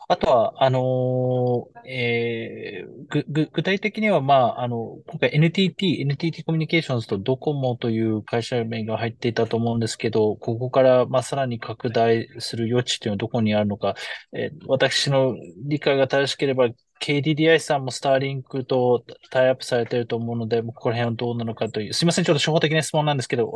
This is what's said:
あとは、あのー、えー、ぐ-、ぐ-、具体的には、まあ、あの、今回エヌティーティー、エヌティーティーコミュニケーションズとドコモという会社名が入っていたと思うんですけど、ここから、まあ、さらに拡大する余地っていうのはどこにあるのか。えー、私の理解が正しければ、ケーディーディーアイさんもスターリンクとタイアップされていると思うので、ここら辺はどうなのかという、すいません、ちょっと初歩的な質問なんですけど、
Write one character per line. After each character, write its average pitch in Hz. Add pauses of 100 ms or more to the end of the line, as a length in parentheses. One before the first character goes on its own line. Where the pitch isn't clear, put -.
(100)
あ 180
と -
は、 127
あ 135
の 127 (160)
ー、 -
え 117
ー、 -
ぐ-、 147
ぐ-、 151
具 165
体 196
的 214
に 214
は、 165
ま 139
あ、 123
あ 120
の、 117 (100)
今 -
回 -
エ 147
ヌ 165
テ 190
ィ -
ー 170
テ -
ィ 170
ー、 -
エ 139
ヌ 143
テ 165
ィ -
ー -
テ -
ィ 160
ー -
コ 165
ミ 160
ュ 160
ニ 156
ケ 170
ー -
シ 147
ョ 127
ン 113
ズ 110
と 101
ド 127
コ 151
モ 131
と 120
い 113
う 107
会 117
社 117
名 113
が 110
入 113
っ -
て -
い 117
た 113
と 113
思 117
う -
ん 117
で 113
す -
け 117
ど、 107
こ 113
こ 127
か 135
ら、 127
ま 127
あ、 123
さ -
ら 135
に 120
拡 117
大 117 (120)
す -
る 113
余 123
地 -
っ -
て -
い 113
う -
の -
は 98
ど 110
こ 117
に 107
あ 104
る 107
の 101
か。 - (360)
え 120
ー、 151
私 135
の 131 (300)
理 147
解 139
が 135
正 139
し -
け 147
れ 135
ば、 127 (300)
ケ 143
ー -
デ 156
ィ -
ー -
デ 156
ィ -
ー 160
ア 165
イ 156
さ 151
ん 135
も 127
ス -
タ 139
ー 135
リ 135
ン 131
ク 131
と 123 (260)
タ 127
イ 127
ア -
ッ 127
プ -
さ 127
れ 117
て 123
い -
る 120
と 117
思 117
う 117
の 113
で、 113
こ 117
こ -
ら 117
辺 117
は 113
ど 120
う -
な 117
の 113
か 110
と 110
い 101
う、 -
す -
い 165
ま 170
せ 185
ん、 -
ち 175
ょ -
っ 151
と -
初 -
歩 165
的 151
な 160
質 -
問 151
な 151
ん 139
で 120
す -
け 135
ど、 113